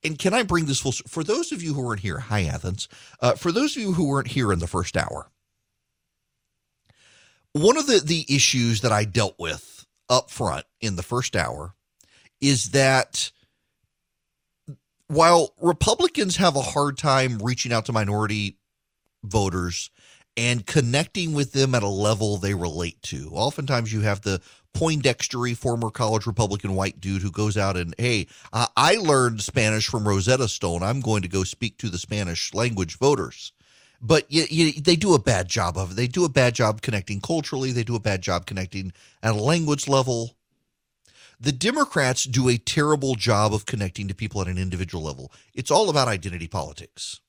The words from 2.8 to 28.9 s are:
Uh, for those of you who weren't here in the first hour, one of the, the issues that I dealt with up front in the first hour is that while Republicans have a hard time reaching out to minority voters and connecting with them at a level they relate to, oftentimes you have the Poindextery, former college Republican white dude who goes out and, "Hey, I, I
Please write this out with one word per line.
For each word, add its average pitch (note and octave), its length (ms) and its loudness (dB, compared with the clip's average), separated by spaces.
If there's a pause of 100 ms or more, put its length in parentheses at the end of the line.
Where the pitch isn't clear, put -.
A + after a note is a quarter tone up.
Uh, B2 120 4
for - 180 -2
those C#4 240 0
of C4 60 -6
you G3 120 0
who E3 140 2
weren't C#3 200 0
here A#2 240 0
in F2+ 80 2
the E2 80 -4
first F2+ 300 -4
hour, - 320 -4 (2250)
one G3 240 4
of D4+ 100 0
the, G3+ 120 6
the D#3 280 -2
issues A#2+ 540 2
that A#2 100 2
I G#2+ 140 2
dealt G2+ 340 -2
with D#2 460 -10 (240)
up B2+ 200 4
front D#2+ 360 -4 (160)
in G#2 160 -4
the F2 60 -8
first A#2+ 340 -4
hour D2 360 -4 (680)
is C#3 300 0
that C3+ 600 2 (1800)
while E3 540 6
Republicans G3+ 760 2
have E3 220 4
a C#3 40 0
hard C#3+ 360 0
time C3 400 2
reaching A#2+ 340 -4
out A2+ 140 0
to B2 80 -6
minority G#2 640 -2 (680)
voters F#2 680 0 (460)
and A#2+ 300 0
connecting D#3 680 0
with C#3+ 200 -2
them C3+ 200 2
at A#2+ 100 2
a G2+ 40 0
level G#2 480 0
they G2 180 -2
relate E2+ 500 -4
to, C#2+ 280 -10
oftentimes A#2+ 640 -2
you G#2+ 80 0
have G2+ 200 0
the F#2+ 200 -2 (320)
Poindextery, B2+ 840 0
former A#2 360 -2
college A2 340 0
Republican G#2 480 -2
white F#2+ 260 -2
dude F#2+ 220 -2
who G2 80 -2
goes G2+ 280 -2
out G2 200 0
and, E2+ 220 -6
"Hey, A2+ 260 0 (260)
I, A#2 240 -2
I D#3 200 4